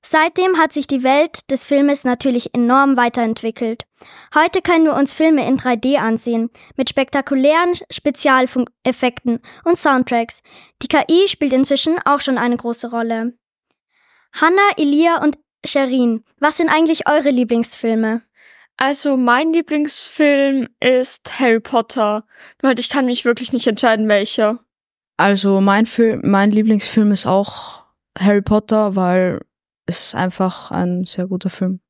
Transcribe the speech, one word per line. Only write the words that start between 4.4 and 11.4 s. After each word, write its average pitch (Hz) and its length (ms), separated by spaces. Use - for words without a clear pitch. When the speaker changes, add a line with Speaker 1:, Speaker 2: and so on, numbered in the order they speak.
Speaker 1:
können 320 240
wir 294 100
uns 277 160
Filme 320 360
in 262 100
drei 254 180
D 262 220
ansehen, 226 540
mit 262 140
spektakulären 277 840
Spezialfunk-Effekten 254 1500
und 339 120
Soundtracks. 254 680
Die 254 60
K 294 220
I 359 180
spielt 285 240